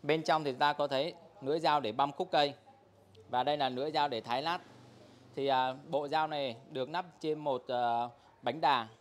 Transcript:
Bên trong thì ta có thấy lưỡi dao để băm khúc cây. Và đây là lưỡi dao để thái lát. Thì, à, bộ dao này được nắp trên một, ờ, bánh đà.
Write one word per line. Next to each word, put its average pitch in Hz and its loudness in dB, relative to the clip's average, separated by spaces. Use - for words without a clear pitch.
Bên 156 2
trong 156 4
thì 139 0
ta 143 2
có 147 0
thấy 139 0
lưỡi 147 0
dao 151 4
để 110 -4
băm 139 0
khúc - -6
cây. 147 2
Và 123 2
đây 147 0
là 139 0
lưỡi 127 -4
dao 147 2
để 117 -2
thái 120 -2
lát. 170 -2
Thì, 139 -2
à, 131 2
bộ 147 -2
dao 156 0
này 143 -4
được 131 -4
nắp 175 -6
trên 156 -2
một, 139 -2
ờ, 120 0
bánh 127 -2
đà. 135 2